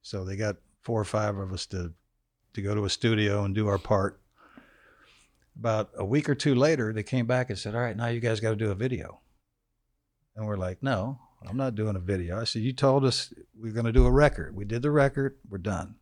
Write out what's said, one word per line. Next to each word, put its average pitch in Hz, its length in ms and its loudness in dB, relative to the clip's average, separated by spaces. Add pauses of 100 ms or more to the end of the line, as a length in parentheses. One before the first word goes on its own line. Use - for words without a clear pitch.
So 98 240 -8
they 95 120 -8
got 104 200 -2 (240)
four 117 180 -2
or 107 60 0
five 104 320 -2
of 95 160 -6
us 92 140 -8
to, 87 260 -6 (600)
to 101 80 -6
go 101 120 -2
to 104 120 0
a 92 40 0
studio 104 540 2
and 98 100 -2
do 107 140 0
our 101 100 2
part. 98 400 0 (1400)
About 110 380 -2
a - 80 -4
week 131 240 0
or 147 80 4
two 143 180 2
later, 127 380 2
they 107 100 -4
came 120 240 0
back 127 240 0
and 98 80 -6
said, 104 160 -6
"All 117 60 0
right, 117 160 -2
now 117 100 -2
you 117 140 -2
guys 113 200 0
gotta 113 160 0
do 107 140 0
a 98 60 0
video." 117 440 -6 (1160)
And 107 100 -6
we're 104 100 -4
like, 92 280 -6
"No, 123 340 -2 (260)
I'm 95 120 -8
not 131 180 -2
doing 107 220 -2
a 92 40 -4
video." 90 400 -4
I 117 40 -6
said, 113 180 -4
"You 127 100 0
told 135 320 4
us - 280 0 (280)
we're 110 120 -8
gonna 117 200 0
do 127 140 8
a 123 40 6
record. 127 440 4
We 101 100 -6
did 113 180 -2
the 147 100 2
record. 139 440 2 (120)
We're 98 100 -6
done." 90 440 -4